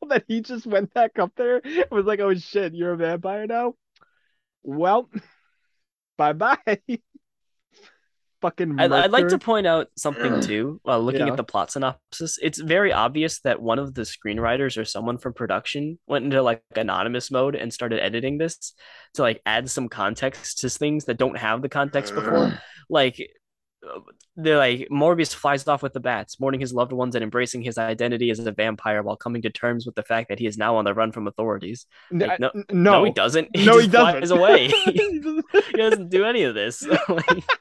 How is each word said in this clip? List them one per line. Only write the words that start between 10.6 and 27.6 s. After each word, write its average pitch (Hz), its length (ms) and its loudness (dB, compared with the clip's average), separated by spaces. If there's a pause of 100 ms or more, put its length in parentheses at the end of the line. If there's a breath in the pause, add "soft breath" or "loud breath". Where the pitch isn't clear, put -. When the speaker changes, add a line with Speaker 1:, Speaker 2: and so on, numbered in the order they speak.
Speaker 2:
while 123 200 2
looking 127 240 0
Speaker 1:
Yeah. 127 60 -2
Speaker 2:
at 135 40 -4
the 123 60 -4
plot 98 280 -2
synopsis. - 680 -6
It's 156 180 -4
very 175 320 0
obvious 156 500 -2
that 127 200 -2
one 113 160 0
of 139 160 -6
the 127 80 -8
screenwriters 113 800 -4
or 110 40 -6
someone 117 340 -6
from 123 140 -10
production 143 760 -6
went 131 180 -2
into, 135 160 2
like, 117 220 0 (120)
anonymous 110 540 -2
mode 135 260 0
and 117 160 -6
started 113 300 -4
editing 120 380 -4
this - 340 -6 (420 loud breath)
to, 147 60 -4
like, 113 240 0
add 117 240 0
some 123 200 -4
context 110 720 -6
to 127 100 -4
things 147 360 -2
that 120 120 -4
don't 127 200 -2
have 113 240 -2
the 135 80 -6
context 139 460 -2
before. 110 380 0 (100)
Speaker 1:
<clears throat> - 0 - (260 loud breath)
Speaker 2:
Like, 135 260 2 (720)
uh, 71 120 -14 (360)
they're 156 220 2
like, 127 340 2
"Morbius 156 420 2
flies 143 320 -2
off 143 160 0
with 135 120 -6
the 127 80 -8
bats, 117 400 -6
mourning 135 180 -2
his 127 140 -8
loved 123 180 0
ones 123 240 -4
and 113 80 -2
embracing 120 380 -4